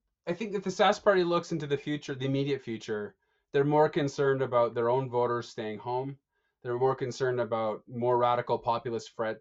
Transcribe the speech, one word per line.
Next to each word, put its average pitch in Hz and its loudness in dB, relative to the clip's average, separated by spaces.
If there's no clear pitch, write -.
I 175 -4
think 196 -6
if 196 -4
the 190 -4
Sask 202 2
Party 190 6
looks 170 0
into 151 -4
the 143 0
future, 147 -6
the 127 -4
immediate 139 0
future, 107 -6
they're 143 4
more 151 6
concerned 139 0
about 120 2
their 117 2
own 131 0
voters 120 0
staying 107 -8
home. 127 -6
They're 120 -4
more 131 2
concerned 131 -2
about 110 -2
more 123 0
radical 120 0
populist 117 -4
threat, 110 -4